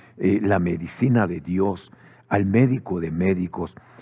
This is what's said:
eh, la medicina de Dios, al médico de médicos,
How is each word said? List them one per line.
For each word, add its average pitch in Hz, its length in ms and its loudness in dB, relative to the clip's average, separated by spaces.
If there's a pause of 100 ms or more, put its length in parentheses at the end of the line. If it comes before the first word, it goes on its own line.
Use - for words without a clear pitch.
(180)
eh, 101 240 2
la 98 180 2
medicina 90 680 0
de 87 140 -6
Dios, 92 500 -2 (380)
al 101 180 2
médico 113 540 2
de 82 100 -6
médicos, 90 640 -2 (280)